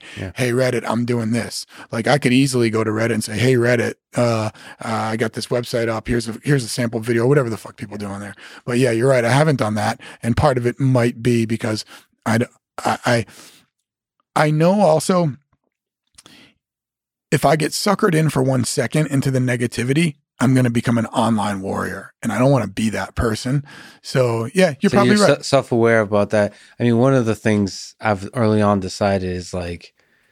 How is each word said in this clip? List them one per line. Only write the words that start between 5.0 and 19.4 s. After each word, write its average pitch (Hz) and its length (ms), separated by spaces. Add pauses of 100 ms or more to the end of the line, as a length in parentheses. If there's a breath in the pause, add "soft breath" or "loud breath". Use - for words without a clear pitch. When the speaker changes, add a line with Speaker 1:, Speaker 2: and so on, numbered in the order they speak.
Speaker 2:
got 113 160
this - 140
website 120 420
up. 110 200
Here's 120 200
a, 113 160
here's 139 200
a 107 40
sample 117 320
video," 117 260
whatever 135 220
the 107 80
fuck - 220
people 104 180
do 104 100
on 98 140
there. 101 140 (320 loud breath)
But 120 120
yeah, 127 120
you're 117 180
right. 127 160
I 117 80
haven't 143 240
done 107 200
that. 107 220 (240 loud breath)
And 117 140
part 135 220
of 120 80
it 120 120
might 123 440
be 117 240
because 110 400 (400 loud breath)
I 110 100
d-, 117 100 (380)
I, 107 220
I, 117 200 (1200 loud breath)
I 151 60
know 175 320
also 160 560 (1900 loud breath)
if 143 120
I 147 120
get 151 160
suckered 196 420
in 156 160
for 135 120
one 131 220
second 147 440
into 135 240
the 127 80